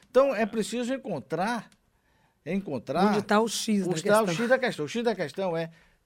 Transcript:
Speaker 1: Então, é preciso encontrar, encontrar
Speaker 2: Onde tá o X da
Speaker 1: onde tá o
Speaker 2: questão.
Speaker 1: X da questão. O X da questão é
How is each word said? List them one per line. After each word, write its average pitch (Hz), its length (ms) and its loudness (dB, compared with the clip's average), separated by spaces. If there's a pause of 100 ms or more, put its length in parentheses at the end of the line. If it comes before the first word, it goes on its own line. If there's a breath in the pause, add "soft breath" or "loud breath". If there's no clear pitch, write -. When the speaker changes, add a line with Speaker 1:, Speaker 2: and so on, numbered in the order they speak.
(120)
Speaker 1:
Então, 262 240 6
é 220 100 0
preciso 226 480 -4
encontrar, 202 720 -4 (800)
encontrar 180 720 0
Speaker 2:
Onde 202 80 0
tá 214 180 2
o 233 60 0
X 202 380 -2
da 180 60 0
Speaker 1:
onde 160 120 -4
tá 208 180 4
o 220 40 2
Speaker 2:
questão. 170 100 0
Speaker 1:
X 233 140 0
da 254 100 4
questão. 185 260 -2
O - 20 -4
X 233 160 -4
da 220 120 0
questão 180 420 -4
é 165 140 -4 (340 soft breath)